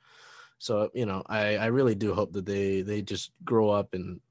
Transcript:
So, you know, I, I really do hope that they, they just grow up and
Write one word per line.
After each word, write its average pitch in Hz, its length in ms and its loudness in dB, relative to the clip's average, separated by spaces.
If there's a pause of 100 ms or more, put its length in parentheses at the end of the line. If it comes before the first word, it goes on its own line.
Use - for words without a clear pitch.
(580)
So, 107 360 0
you 120 120 -2
know, 95 200 -4
I, 107 300 0
I 107 100 0
really 120 300 4
do 101 180 0
hope 92 200 0
that 95 120 -4
they, 98 360 0
they 104 200 -4
just 101 300 -8 (120)
grow 110 260 4
up 101 240 0
and 92 260 -8 (100)